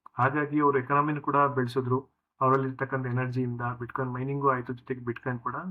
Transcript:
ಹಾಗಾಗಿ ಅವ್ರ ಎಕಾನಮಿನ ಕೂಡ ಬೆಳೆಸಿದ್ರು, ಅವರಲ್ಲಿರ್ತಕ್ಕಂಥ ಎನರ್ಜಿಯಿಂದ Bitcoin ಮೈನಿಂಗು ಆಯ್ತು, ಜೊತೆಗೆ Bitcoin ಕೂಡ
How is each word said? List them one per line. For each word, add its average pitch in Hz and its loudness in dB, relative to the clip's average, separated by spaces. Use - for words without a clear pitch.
ಹಾಗಾಗಿ 143 0
ಅವ್ರ 143 4
ಎಕಾನಮಿನ 143 2
ಕೂಡ 143 0
ಬೆಳೆಸಿದ್ರು, 127 2
ಅವರಲ್ಲಿರ್ತಕ್ಕಂಥ 131 2
ಎನರ್ಜಿಯಿಂದ 123 -2
Bitcoin 123 -4
ಮೈನಿಂಗು 139 0
ಆಯ್ತು, 127 0
ಜೊತೆಗೆ 123 -8
Bitcoin 120 -4
ಕೂಡ 123 -6